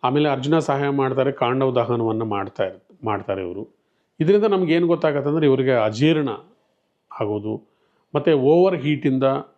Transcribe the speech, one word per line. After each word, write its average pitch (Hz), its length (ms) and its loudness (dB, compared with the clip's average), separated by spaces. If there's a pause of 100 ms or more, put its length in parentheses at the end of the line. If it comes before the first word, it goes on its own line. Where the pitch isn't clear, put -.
ಆಮೇಲೆ 143 260 2
ಅರ್ಜುನ 139 300 0
ಸಹಾಯ 143 300 -2
ಮಾಡ್ತಾರೆ, 135 420 0
ಕಾಂಡವ 131 400 0
ದಹನವನ್ನು 113 540 0
ಮಾಡ್ತಾ 101 380 -6
ಇರ್-, - 420 -10
ಮಾಡ್ತಾರೆ 98 360 -4
ಇವರು. 92 260 -10 (520)
ಇದರಿಂದ 202 260 4
ನಮ್ಗೆ 185 280 0
ಏನು 170 140 2
ಗೊತ್ತಾಗತ್ತೆ 147 420 0
ಅಂದರೆ, 151 160 0
ಇವರಿಗೆ 135 260 2
ಅಜೀರ್ಣ 131 580 2 (920)
ಆಗೋದು, 104 480 -6 (460)
ಮತ್ತು 147 160 2
ಓವರ್ 165 440 4
ಹೀಟಿಂದ, 135 480 0 (340)